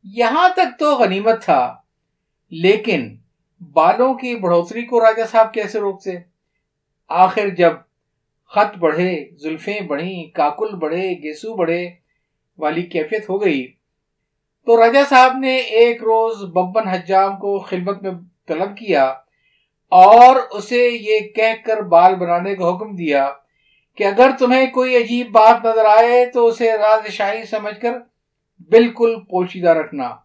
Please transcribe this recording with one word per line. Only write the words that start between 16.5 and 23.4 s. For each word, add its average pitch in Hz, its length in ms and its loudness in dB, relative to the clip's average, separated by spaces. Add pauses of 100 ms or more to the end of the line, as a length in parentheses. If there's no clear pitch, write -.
حجام 190 480 -2
کو 202 220 -6
خلوت 185 440 -8
میں 190 80 -8 (360)
طلب 190 300 -6
کیا 170 280 0 (880)
اور 226 440 10 (140)
اسے 240 380 -2
یہ 214 300 -2 (180)
کہہ 220 180 0 (100)
کر 214 180 -4
بال 180 320 4
بنانے 180 420 -4
کا 180 140 -2
حکم 202 260 -10
دیا 143 320 -2 (680)